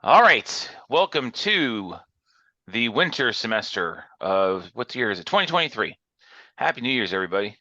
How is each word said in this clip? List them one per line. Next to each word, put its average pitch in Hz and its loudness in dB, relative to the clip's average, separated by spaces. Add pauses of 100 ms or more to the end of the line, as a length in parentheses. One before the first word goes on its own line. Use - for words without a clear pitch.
All 156 8
right, 175 4 (200)
welcome 151 0
to 117 -2 (720)
the 113 -2
winter 131 0
semester 104 -4 (180)
of, 95 0
what 120 -8
year 120 0
is 90 -4
it? 87 -14
Twenty 196 0
twenty-three. 151 -2 (600)
Happy 156 -2
New 123 -4
Year's, 110 0
everybody. 95 -2